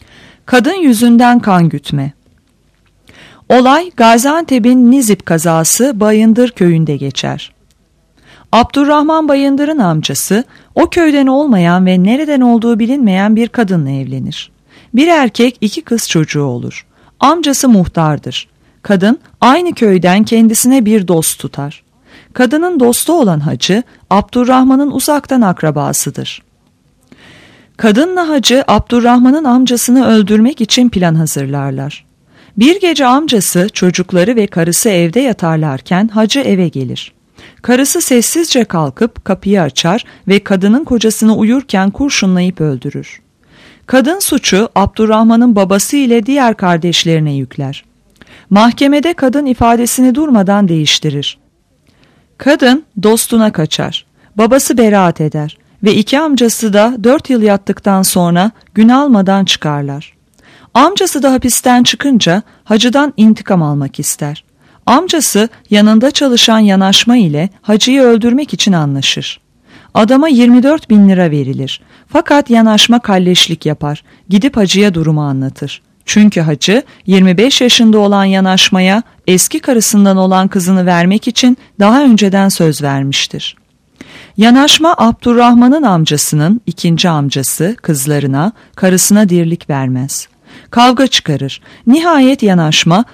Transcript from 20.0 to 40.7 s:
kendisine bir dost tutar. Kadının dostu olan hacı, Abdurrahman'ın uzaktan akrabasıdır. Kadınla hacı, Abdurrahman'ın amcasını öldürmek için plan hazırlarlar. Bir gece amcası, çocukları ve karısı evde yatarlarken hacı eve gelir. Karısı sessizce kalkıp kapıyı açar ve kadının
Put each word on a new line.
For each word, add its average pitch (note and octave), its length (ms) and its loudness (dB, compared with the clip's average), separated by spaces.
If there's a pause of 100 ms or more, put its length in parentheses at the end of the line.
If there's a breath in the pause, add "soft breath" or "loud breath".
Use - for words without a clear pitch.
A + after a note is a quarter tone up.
kendisine A3+ 640 2
bir G#3 220 0
dost E3 320 -2
tutar. - 440 -12 (500 soft breath)
Kadının D4+ 460 -2
dostu A#3+ 340 0
olan G#3 260 0
hacı, D3 440 -4 (260 soft breath)
Abdurrahman'ın B3+ 840 0
uzaktan C4+ 500 -2
akrabasıdır. D3 1000 -4 (1300 soft breath)
Kadınla D#4 520 0
hacı, C4 380 0
Abdurrahman'ın A#3+ 760 2
amcasını B3 640 0
öldürmek A3 540 2
için A#3+ 280 0
plan F3 260 0
hazırlarlar. C#3 920 -6 (520 soft breath)
Bir D#4+ 240 2
gece D#4+ 240 0
amcası, B3 640 0
çocukları F3+ 680 -2
ve G#3 120 0
karısı F3 420 -2
evde E3+ 300 0
yatarlarken E3+ 880 -2
hacı A3 320 -2
eve G3 280 0
gelir. C3 460 -10 (480 soft breath)
Karısı C4+ 400 0
sessizce C4 640 -2
kalkıp E3 600 -6
kapıyı G3 360 -2
açar E3+ 440 -4 (220 loud breath)
ve G3 120 2
kadının G3+ 440 0